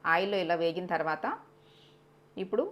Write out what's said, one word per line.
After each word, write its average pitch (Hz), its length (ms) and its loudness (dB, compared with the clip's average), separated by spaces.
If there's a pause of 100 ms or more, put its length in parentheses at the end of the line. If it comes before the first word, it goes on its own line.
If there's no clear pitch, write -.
ఆయిల్లో 190 320 2
ఇలా 175 180 2
వేగిన 170 320 0
తర్వాత 160 380 0 (1120)
ఇప్పుడు 208 340 -2